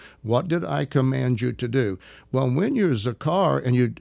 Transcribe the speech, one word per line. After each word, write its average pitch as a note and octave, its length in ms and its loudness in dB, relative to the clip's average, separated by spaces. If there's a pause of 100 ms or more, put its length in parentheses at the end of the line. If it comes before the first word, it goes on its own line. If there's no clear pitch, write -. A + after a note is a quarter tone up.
(220)
What B2 260 0
did E3+ 180 -2
I C#3+ 200 -2
command C3 560 0
you B2 120 -2
to B2 140 -6
do? A#2 300 0 (340)
Well, C3 200 0
when G#3 240 0
you're F#3 180 2
Zakar C#3 720 0
and B2 100 2
you, B2 260 2